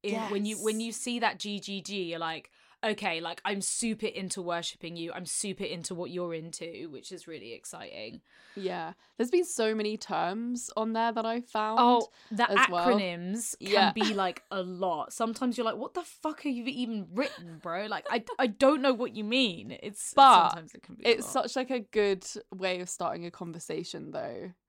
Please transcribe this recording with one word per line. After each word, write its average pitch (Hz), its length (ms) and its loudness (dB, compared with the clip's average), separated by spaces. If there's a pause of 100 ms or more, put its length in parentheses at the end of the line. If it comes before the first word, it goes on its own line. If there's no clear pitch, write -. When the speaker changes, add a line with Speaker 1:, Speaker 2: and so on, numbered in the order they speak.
Speaker 1:
In, 214 160 -2 (120)
when 202 140 -2
you, 214 180 -4
when 220 160 0
Speaker 2:
Yes. 233 80 -4
Speaker 1:
you 226 60 -6
see 240 260 -4
that 214 200 0
G 208 200 -6
G 196 220 -8
G, 196 240 -6
you're 165 120 -6
like, 160 320 -6 (340)
"Okay, 202 380 -2
like, 170 240 -8
I'm 202 160 -2
super 220 460 -2
into 190 340 -6
worshipping 170 560 -6
you. 165 160 -8
I'm 180 140 -10
super 196 360 -4
into 175 300 -6
what 170 160 -6
you're 175 240 -4
into," 160 560 -10
which 135 220 -14
is 170 160 -14
really 117 260 -12
exciting. - 680 -14 (340)
Speaker 2:
Yeah. 180 380 -6 (240)
There's 247 120 0
been 359 160 4
so 220 300 0
many 214 220 -2
terms 208 760 -4
on 220 180 -2
there 226 180 2
that 220 140 -2
I've 233 220 -4
found 214 320 0
Speaker 1:
Oh, 240 300 6 (220)
the 226 180 2
Speaker 2:
as 240 180 8
well. 175 200 2
Speaker 1:
acronyms 185 720 0
can 185 120 -8
Speaker 2:
Yeah. 196 200 8
Speaker 1:
be, 214 240 2
like, 185 340 0
a 190 140 -2
lot. 180 500 -2
Sometimes 233 420 -2
you're 240 100 -2
like, 220 120 0
"What 240 160 -8
the 359 80 -4
fuck - 400 -8
have 294 100 -2
you 240 140 -4
even 226 480 -4
written, 175 480 -4
bro? 180 240 -4
Like, - 240 -6
I, 233 140 0 (160)
I 262 80 4
don't 262 340 6
know 277 140 4
what 226 200 -4
you 220 80 -6
mean." 208 600 -2
It's, - 320 -8
Speaker 2:
But 247 340 12
Speaker 1:
sometimes 160 240 -8
it - 80 -20
can - 140 -18
be - 100 -8
a 233 40 6
Speaker 2:
it's 233 260 2
Speaker 1:
lot. 262 160 2
Speaker 2:
such, - 60 -6
like, 254 120 -2
a 254 120 0
good 202 440 2 (260)
way 185 280 -2
of 180 100 -8
starting 170 380 -4
a 170 40 -8
conversation, 165 800 -8
though. 180 420 -8 (160)